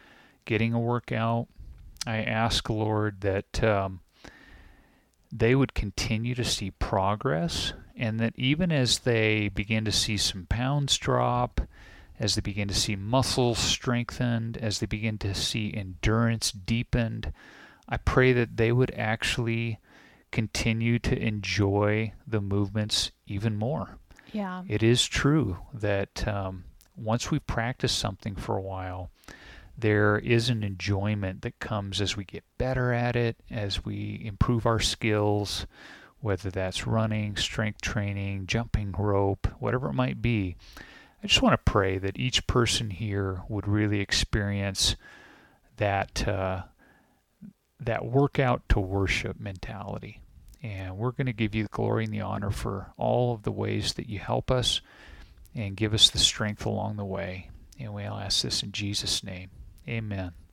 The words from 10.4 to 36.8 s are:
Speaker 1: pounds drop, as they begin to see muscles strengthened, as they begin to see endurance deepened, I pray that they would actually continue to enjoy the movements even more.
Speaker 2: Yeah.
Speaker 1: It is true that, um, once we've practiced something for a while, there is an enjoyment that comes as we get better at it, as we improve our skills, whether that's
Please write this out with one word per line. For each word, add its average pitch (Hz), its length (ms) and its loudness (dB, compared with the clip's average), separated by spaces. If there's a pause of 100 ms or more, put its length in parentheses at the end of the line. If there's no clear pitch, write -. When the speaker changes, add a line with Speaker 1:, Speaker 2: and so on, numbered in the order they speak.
Speaker 1:
pounds 135 520 0
drop, 123 640 0 (580)
as 104 160 0
they 107 60 0
begin 101 260 -4
to 98 60 -4
see - 220 0
muscles 120 600 2
strengthened, 117 1000 0
as 110 220 -2
they 113 60 0
begin 107 340 -2
to 98 140 -2
see 107 400 -2
endurance 110 800 0
deepened, 113 800 -2 (560)
I 120 100 -2
pray 127 360 6
that 110 240 2
they 113 140 4
would 123 200 4
actually 113 880 -2 (520)
continue 113 680 2
to - 180 0
enjoy 104 960 2 (140)
the 110 140 0
movements 101 680 0 (140)
even 107 320 -2
more. 127 400 -4 (360)
Speaker 2:
Yeah. 185 340 -8
Speaker 1:
It 107 160 0
is 120 220 6
true 135 540 2 (140)
that, 101 540 -2
um, 95 380 -4 (300)
once 113 360 -2
we've 151 160 0
practiced 123 500 -2
something 101 380 -6
for 104 220 -2
a 98 40 -2
while, 92 500 -8 (640)
there 107 420 4
is 117 300 4
an 110 140 0
enjoyment 98 800 -2
that - 180 -8
comes 98 420 -4
as 95 140 0
we 101 80 -6
get - 200 -14 (160)
better 123 340 2
at 120 220 0
it, 120 220 2 (120)
as 104 340 -4
we 104 400 -6
improve 110 440 2
our 113 120 6
skills, 104 840 2 (540)
whether 98 320 -2
that's 92 340 -4